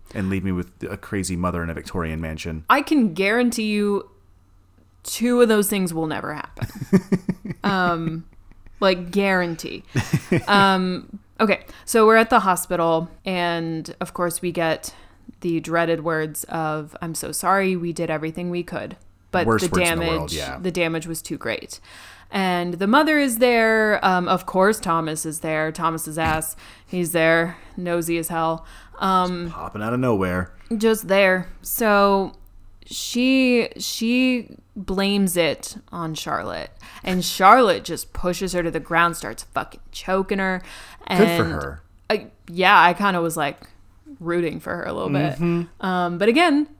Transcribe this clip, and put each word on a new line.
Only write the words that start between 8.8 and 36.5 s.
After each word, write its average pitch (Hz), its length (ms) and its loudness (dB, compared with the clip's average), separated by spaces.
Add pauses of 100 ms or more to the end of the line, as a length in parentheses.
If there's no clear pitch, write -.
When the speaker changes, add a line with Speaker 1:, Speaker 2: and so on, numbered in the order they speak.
Speaker 2:
guarantee. 180 800 -2
Speaker 1:
<laughs> - 40 -20 (540)
Speaker 2:
Um, 190 720 2 (200)
okay, 202 240 2 (220)
so 220 200 4
we're 220 120 8
at 226 120 4
the 233 120 6
hospital, 170 680 0 (140)
and 170 800 -4
of 180 120 -10
course 175 280 -4
we 175 100 -4
get 165 420 -2 (480)
the 165 180 0
dreaded 165 440 0
words 156 420 -4
of, 156 560 -6
"I'm 165 140 -8
so - 160 -8
sorry, 190 440 2
we 170 180 -4
did 165 160 -4
everything 160 400 -6
we 175 140 -4
could, - 340 -10 (340)
but 180 160 0
Speaker 1:
Worst 180 240 2
Speaker 2:
the 185 80 2
Speaker 1:
words 175 120 2
in 165 80 0
the 165 60 -2
Speaker 2:
damage, 160 140 0
Speaker 1:
world, 151 140 -6
yeah. 139 260 -6
Speaker 2:
the 180 120 -4
damage 165 360 -2
was 165 140 -8
too - 160 -8
great." - 420 -8 (520)
And 180 440 -2
the 196 120 -2
mother 294 320 4
is 254 180 0
there. 220 640 4
Um, 180 240 2
of 180 200 0
course, 196 320 2
Thomas 160 460 -2
is 156 160 -8
there. 156 300 -2
Thomas's 160 460 -4
ass. 160 380 -2 (300)
He's 175 260 -4
there, 165 460 2 (200)
nosy 170 400 -2
as 165 120 -4
hell. 165 360 -2 (340)
Um, 180 460 2
Speaker 1:
Just 165 100 -10
popping - 280 -8
out 117 100 -2
of 123 60 0
nowhere. 95 520 0 (260)
Speaker 2:
just 220 300 0
there. 185 400 2 (140)
So 202 720 2 (520)
she, 254 920 2
she 247 720 0 (260)
blames 196 640 0
it 160 400 0 (140)
on 160 240 -8
Charlotte, 90 560 -8 (320)